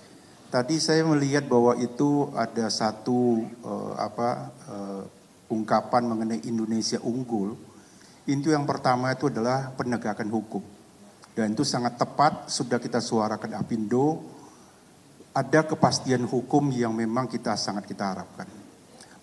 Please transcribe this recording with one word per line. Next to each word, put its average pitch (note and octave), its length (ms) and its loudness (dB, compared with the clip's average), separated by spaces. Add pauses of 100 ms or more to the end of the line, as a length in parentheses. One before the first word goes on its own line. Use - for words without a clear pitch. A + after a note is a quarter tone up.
(480)
Tadi C3 320 0
saya D#3+ 240 4
melihat C#3+ 400 4
bahwa A#2+ 320 6
itu C#3+ 560 0
ada A2+ 400 -2
satu, A#2 720 2
eh, G#2 560 -8
apa, A#2+ 520 -4 (160)
eh, G2 340 -8 (500)
ungkapan A2+ 560 2
mengenai A2+ 400 -2
Indonesia A2+ 560 0
unggul. A#2 480 -2 (720)
Itu C#3+ 240 0
yang D3+ 160 4
pertama C3 480 2
itu C3+ 160 0
adalah B2+ 480 0
penegakan A#2 560 -2
hukum. G#2 320 -4 (720)
Dan G#2+ 160 0
itu C#3 160 0
sangat A#2+ 320 0
tepat, - 480 2
sudah B2 320 -2
kita A#2 240 -2
suarakan A2 560 -2
Apindo, A#2+ 640 0 (1080)
ada C#3 320 4
kepastian B2+ 640 2
hukum C#3 400 2
yang A#2+ 240 0
memang A2+ 320 0
kita A#2 320 -4
sangat G2 320 -4
kita G2 240 -4
harapkan. F#2 320 -10 (800)